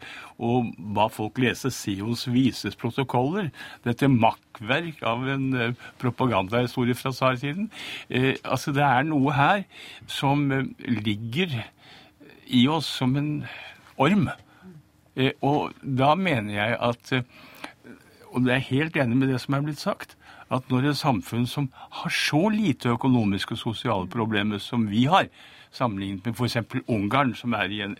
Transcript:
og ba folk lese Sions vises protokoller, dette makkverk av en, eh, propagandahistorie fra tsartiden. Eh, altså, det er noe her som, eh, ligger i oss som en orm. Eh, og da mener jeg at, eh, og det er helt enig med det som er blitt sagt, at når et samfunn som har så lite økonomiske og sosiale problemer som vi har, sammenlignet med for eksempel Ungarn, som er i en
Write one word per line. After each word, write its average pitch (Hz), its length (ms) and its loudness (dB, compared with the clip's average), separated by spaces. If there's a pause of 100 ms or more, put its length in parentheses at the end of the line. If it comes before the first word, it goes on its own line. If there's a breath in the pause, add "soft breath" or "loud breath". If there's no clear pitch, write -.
(380 loud breath)
og 120 400 0
ba 104 300 0
folk 107 300 -6
lese 127 340 0
Sions 107 540 -4
vises 120 500 2
protokoller, 135 720 -2 (340 loud breath)
dette 123 240 2
makkverk 123 920 2
av 120 260 -2
en, 135 260 -2
eh, 120 180 0 (260 loud breath)
propagandahistorie 120 960 0
fra 135 140 -4
tsartiden. 135 580 -2 (400 loud breath)
Eh, 127 360 2
altså, 131 280 -2
det 139 100 2
er 131 200 4
noe 143 300 2
her 160 320 2 (420 loud breath)
som, 143 460 0
eh, 135 100 0 (240)
ligger 113 800 -2 (840 loud breath)
i 123 200 6
oss 151 180 0
som 131 300 0
en 147 300 -2 (520 loud breath)
orm. 165 320 4 (840 loud breath)
Eh, 131 160 2 (100)
og 135 320 0 (100)
da 135 300 4
mener 131 400 0
jeg 107 260 0
at, - 320 -4
eh, 131 100 2 (1080 loud breath)
og 127 120 2
det 123 100 4
er 131 40 4 (120)
helt 151 260 0
enig 123 200 2
med 135 120 2
det 127 120 0
som 139 140 -4
er 139 60 0
blitt 147 180 -6
sagt, - 380 -6 (340 loud breath)
at 127 180 -4
når 131 220 2
et 139 60 0
samfunn 120 500 0
som 139 240 -4 (200 loud breath)
har - 200 -6
så 160 400 2
lite 202 460 0
økonomiske 117 560 2
og 113 60 -6
sosiale 107 500 -4
problemer 107 520 0
som 117 280 -2
vi 107 160 4
har, 156 240 4 (440 loud breath)
sammenlignet 98 540 -4
med 113 100 -4
for 123 80 0
eksempel 117 420 -2
Ungarn, 117 480 0
som 120 200 -4
er 98 160 0
i 104 100 -4
en 101 200 -6